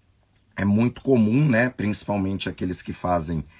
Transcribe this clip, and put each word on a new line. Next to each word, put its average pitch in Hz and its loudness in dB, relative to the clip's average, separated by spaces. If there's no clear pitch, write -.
É 98 -2
muito 113 2
comum, 127 4
né, 123 2
principalmente 98 -4
aqueles 90 -6
que - -10
fazem 85 -2